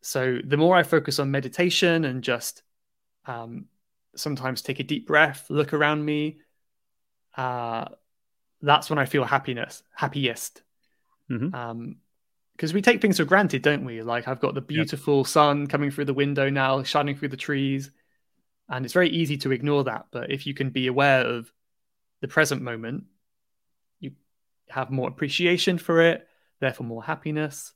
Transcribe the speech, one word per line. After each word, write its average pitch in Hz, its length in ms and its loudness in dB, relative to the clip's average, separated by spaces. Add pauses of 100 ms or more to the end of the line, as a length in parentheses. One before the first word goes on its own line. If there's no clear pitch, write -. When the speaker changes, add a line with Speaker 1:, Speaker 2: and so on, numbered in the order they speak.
Speaker 1:
So 127 420 -2
the 139 140 0
more 175 180 6
I 170 80 6
focus 151 340 0
on 139 140 0
meditation 165 720 2
and 127 180 -4
just, - 400 -4 (640)
um, 117 380 -12 (520)
sometimes 131 440 -4
take 139 200 -6
a 135 40 -4
deep 139 220 -6
breath, 151 420 2
look 147 240 0
around 151 320 2
me, 151 360 -4 (960)
uh, 120 480 -4 (720)
that's 147 300 4
when 156 80 0
I 135 80 2
feel 135 180 2
happiness, 131 580 -2 (120)
happiest. 135 680 -4 (680)
Speaker 2:
Mm-hmm. 135 240 -4
Speaker 1:
Um, 117 420 -10 (600)
'cause 160 160 -4
we 202 80 2
take 233 180 4
things 196 160 4
for 165 80 4
granted, 165 380 2
don't 143 240 2
we? 113 160 -8
Like, 117 260 -4
I've 131 120 -6
got 135 140 0
the 139 60 -4
Speaker 2:
Yep. 131 80 -16
Speaker 1:
beautiful 147 560 0
sun 147 440 4
coming 143 220 -2
through 143 140 -4
the 139 100 -2
window 139 360 0
now, 135 320 2
shining 143 340 0
through 143 120 -6
the 135 100 -8
trees, 135 520 -4 (800)
and 127 160 -6
it's 120 100 -8
very 180 140 6
easy 147 300 -2
to 135 140 0
ignore 143 320 0
that. 117 260 -6
But - 200 -8
if 139 160 -4
you 143 60 -6
can 139 160 -4
be 127 180 -2
aware 131 360 4
of 120 280 -4 (680)
the - 80 -6
present 151 320 2
moment, 120 440 -8 (960)
you 139 120 -10 (560)
have 131 220 -6
more 131 180 -2
appreciation 175 680 0
for 165 240 4
it, 165 260 4 (320)
therefore 123 260 -2
more 113 180 -8
happiness. 151 720 -4